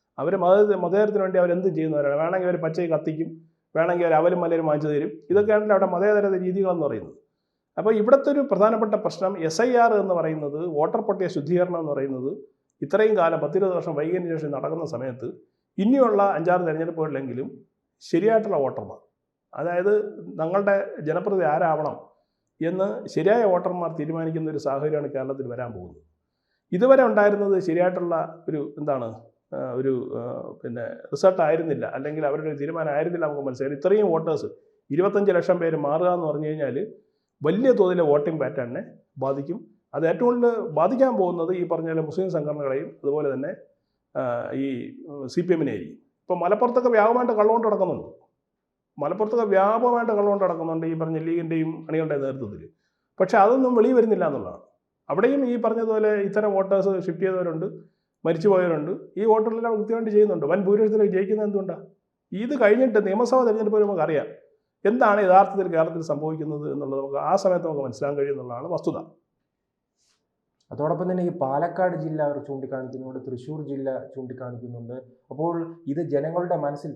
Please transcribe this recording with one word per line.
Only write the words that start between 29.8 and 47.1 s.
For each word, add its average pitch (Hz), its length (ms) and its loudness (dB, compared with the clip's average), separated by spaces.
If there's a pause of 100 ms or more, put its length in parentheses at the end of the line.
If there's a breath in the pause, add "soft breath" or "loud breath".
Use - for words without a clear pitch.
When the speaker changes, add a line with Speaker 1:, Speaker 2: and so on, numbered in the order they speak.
Speaker 1:
ആ, 120 340 -10 (120)
പിന്നെ 120 200 -8
റിസൾട്ട് 185 580 0
ആയിരുന്നില്ല, 160 440 0
അല്ലെങ്കിൽ 151 400 -6
അവരുടെ 151 240 -2
ഒരു 147 60 -6
തീരുമാനം 151 360 -4
ആയിരുന്നില്ല 165 340 -2
നമുക്ക് 147 160 -4
മനസ്സിലായി. 135 340 -6
ഇത്രയും 196 320 2
വോട്ടേഴ്സ്, 160 380 0 (460)
ഇരുപത്തഞ്ച് 196 400 2
ലക്ഷം 175 280 2
പേര് 165 160 0
മാറുക 156 320 0
എന്ന് 175 200 0
പറഞ്ഞു 151 200 -4
കഴിഞ്ഞാൽ 143 400 -4 (560)
വലിയ 214 280 4
തോതിലെ 185 320 4
വോട്ടിംഗ് 147 360 2
പാറ്റേണിനെ 123 440 -6 (340)
ബാധിക്കും. 139 480 -6 (280)
അത് 156 140 0
ഏറ്റവും 165 180 0
കൂടുതൽ 240 340 2
ബാധിക്കാൻ 202 580 2
പോകുന്നത് 175 360 0
ഈ 175 140 -2
പറഞ്ഞ 165 200 -2
പോലെ 160 140 -2
മുസ്ലിം 180 300 -4
സംഘടനകളെയും 147 560 -4 (160)
അതുപോലെ 143 300 0
തന്നെ, 143 200 -6 (640)
ആ, 120 340 -4
ഈ 131 440 -6 (280)
സി 147 160 -2
പി 175 120 2
എമ്മിനെ 151 160 0
ആയിരിക്കും. 87 260 -8
ഇപ്പൊ - 400 -8
മലപ്പുറത്തൊക്കെ 240 540 2
വ്യാപകമായിട്ട് 233 440 4